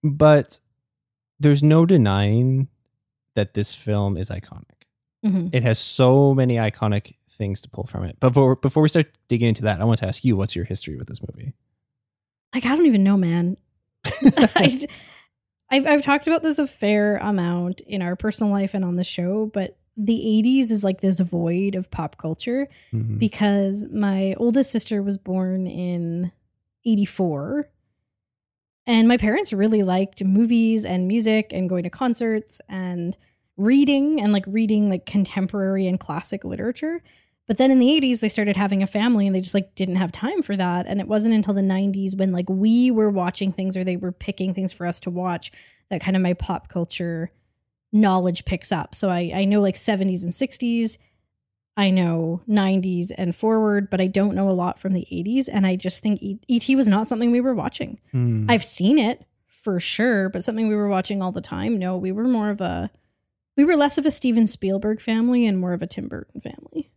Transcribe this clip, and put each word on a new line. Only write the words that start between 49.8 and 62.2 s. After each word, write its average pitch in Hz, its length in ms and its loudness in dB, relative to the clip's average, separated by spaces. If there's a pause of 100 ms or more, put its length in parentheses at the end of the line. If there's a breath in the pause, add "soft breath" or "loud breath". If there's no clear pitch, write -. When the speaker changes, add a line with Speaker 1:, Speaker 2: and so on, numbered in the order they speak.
Speaker 2:
and 175 80 -2
sixties, 233 640 -2 (800)
I 196 140 2
know 170 560 0
nineties 190 640 0
and 175 240 -4
forward, 214 560 0
but 190 100 0
I 185 60 2
don't 196 300 0
know 196 120 0
a 190 40 2
lot 180 260 -2
from 190 140 -4
the 180 180 -2
eighties. 208 380 -2
And 196 180 0
I 185 80 2
just 185 260 -6
think 208 220 -2
E-, 196 240 -8
E 233 140 0
T 269 160 2
was 262 120 4
not 214 200 2
something 240 240 0
we 240 80 2
were 254 140 0
watching. - 440 -6 (140)
Speaker 1:
Hmm. 120 360 0
Speaker 2:
I've 233 140 4
seen 214 340 2
it 226 300 0 (200)
for 185 340 -4
sure, 214 480 0
but 190 160 -6
something 220 240 -2
we 208 80 0
were 208 120 0
watching 196 320 -2
all 185 120 -4
the - 80 -6
time. 208 380 -4
No, 185 180 -2
we 185 160 -4
were 220 160 -2